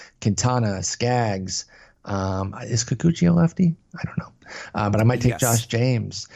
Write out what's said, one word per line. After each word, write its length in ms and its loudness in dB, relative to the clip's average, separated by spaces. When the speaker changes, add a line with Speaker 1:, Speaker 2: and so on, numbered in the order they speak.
Speaker 1:
Quintana, 600 0
Skaggs. 840 -2
Um, 580 -4
is 220 -2
Kikuchi 440 2
a 40 6
lefty? 440 2
I 100 -12
don't 140 -8
know. 140 -8
Uh, 140 0
but 100 2
I 60 4
might 160 2
take 120 2
Speaker 2:
Yes. 100 -8
Speaker 1:
Josh 240 2
James. 680 -2